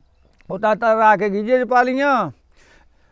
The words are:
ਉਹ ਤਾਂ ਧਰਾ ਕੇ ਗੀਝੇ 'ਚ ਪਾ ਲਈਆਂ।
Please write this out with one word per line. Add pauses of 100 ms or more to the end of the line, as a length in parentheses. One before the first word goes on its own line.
(520)
ਉਹ
ਤਾਂ
ਧਰਾ
ਕੇ
ਗੀਝੇ
'ਚ
ਪਾ
ਲਈਆਂ। (800)